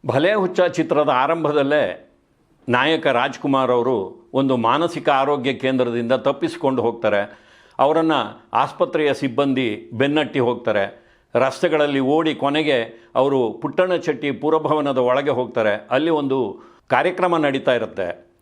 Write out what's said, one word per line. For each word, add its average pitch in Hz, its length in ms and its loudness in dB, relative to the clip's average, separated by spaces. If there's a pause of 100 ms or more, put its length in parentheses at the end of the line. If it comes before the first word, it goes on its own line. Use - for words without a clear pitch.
ಭಲೆ 143 280 2
ಹುಚ್ಚ 185 260 0
ಚಿತ್ರದ 160 480 2
ಆರಂಭದಲ್ಲೇ 147 760 2 (840)
ನಾಯಕ 151 380 0
ರಾಜ್ಕುಮಾರ್ 131 640 -2
ಅವರು 123 260 0 (380)
ಒಂದು 131 220 0
ಮಾನಸಿಕ 143 520 0
ಆರೋಗ್ಯ 139 440 0
ಕೇಂದ್ರದಿಂದ 120 600 -2
ತಪ್ಪಿಸಿಕೊಂಡು 135 680 -2
ಹೋಗ್ತಾರೆ. 110 400 0 (560)
ಅವರನ್ನು 156 400 2 (360)
ಆಸ್ಪತ್ರೆಯ 143 600 0
ಸಿಬ್ಬಂದಿ 131 760 -2
ಬೆನ್ನಟ್ಟಿ 143 480 0
ಹೋಗ್ತಾರೆ. 110 440 0 (500)
ರಸ್ತೆಗಳಲ್ಲಿ 143 680 2
ಓಡಿ 151 340 2
ಕೊನೆಗೆ 143 440 0 (380)
ಅವರು 131 360 2
ಪುಟ್ಟಣ್ಣ 175 440 -2
ಚೆಟ್ಟಿ 143 340 -2
ಪುರಭವನದ 147 680 0
ಒಳಗೆ 131 320 2
ಹೋಗ್ತಾರೆ. 110 600 0
ಅಲ್ಲಿ 147 200 0
ಒಂದು 139 280 0 (500)
ಕಾರ್ಯಕ್ರಮ 175 480 2
ನಡೀತಾ 139 380 2
ಇರುತ್ತೆ. 107 340 -4 (340)